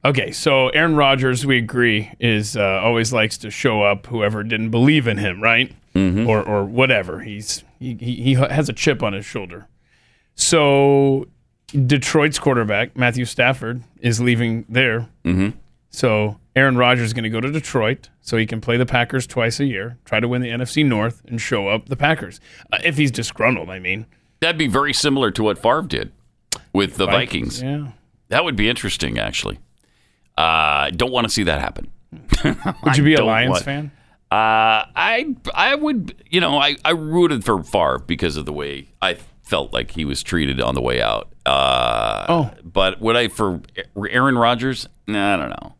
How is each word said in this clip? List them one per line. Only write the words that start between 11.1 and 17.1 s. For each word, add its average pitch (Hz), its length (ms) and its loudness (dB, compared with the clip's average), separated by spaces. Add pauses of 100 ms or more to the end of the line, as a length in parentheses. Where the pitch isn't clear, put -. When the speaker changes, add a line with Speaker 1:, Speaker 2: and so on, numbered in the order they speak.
Speaker 1:
Detroit's 143 720 2
quarterback, 117 580 0
Matthew 123 280 0
Stafford, 123 580 -2 (180)
is 117 200 0
leaving 117 480 2
there. 117 400 0 (160)
Speaker 2:
Mm-hmm. 92 240 2 (400)
Speaker 1:
So 107 500 0 (160)
Aaron 131 220 4
Rodgers 123 300 4
is 110 60 -4